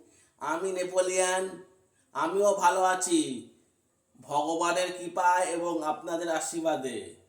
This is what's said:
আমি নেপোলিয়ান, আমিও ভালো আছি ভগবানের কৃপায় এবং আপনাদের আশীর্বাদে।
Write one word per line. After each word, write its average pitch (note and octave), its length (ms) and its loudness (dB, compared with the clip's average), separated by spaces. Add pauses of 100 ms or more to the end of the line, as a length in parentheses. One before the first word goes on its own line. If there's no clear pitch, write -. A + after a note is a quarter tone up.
(400)
আমি E3 320 -4
নেপোলিয়ান, F#3 920 0 (500)
আমিও F#3+ 400 2
ভালো F#3 300 4
আছি D#3+ 680 0 (720)
ভগবানের E3+ 760 0
কৃপায় F3+ 480 2
এবং E3 380 -2
আপনাদের E3 460 -4
আশীর্বাদে। D3+ 840 -4 (140)